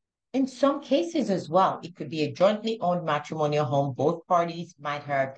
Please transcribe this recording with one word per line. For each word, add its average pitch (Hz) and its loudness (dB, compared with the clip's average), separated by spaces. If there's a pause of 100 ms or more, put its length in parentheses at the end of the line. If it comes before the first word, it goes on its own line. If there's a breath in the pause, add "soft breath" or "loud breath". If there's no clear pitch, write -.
(320)
In 262 0
some 277 0
cases 285 0
as 156 -2
well, 165 4
it 165 -12
could 151 -10
be 156 -2
a 135 -2
jointly 214 2
owned 175 0
matrimonial 147 0
home. 139 0
Both 160 0
parties 170 0
might 147 -6
have, 135 -2